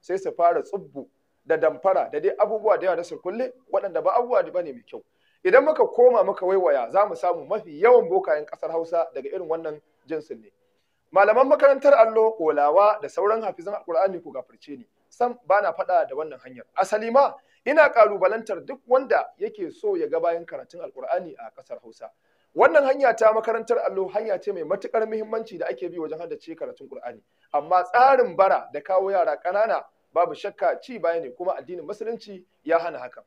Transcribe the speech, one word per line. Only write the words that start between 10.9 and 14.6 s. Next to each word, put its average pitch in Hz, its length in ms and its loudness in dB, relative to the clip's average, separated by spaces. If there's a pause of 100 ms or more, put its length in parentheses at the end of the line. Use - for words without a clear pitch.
Malaman 214 360 4
makarantar 285 460 6
allo, 220 380 4
kolawa 156 680 2
da 143 80 -10
sauran 208 340 -2
hafizan 190 320 -10
Alkur'ani 180 480 -4
ku 151 100 -18
gafarce 131 440 -16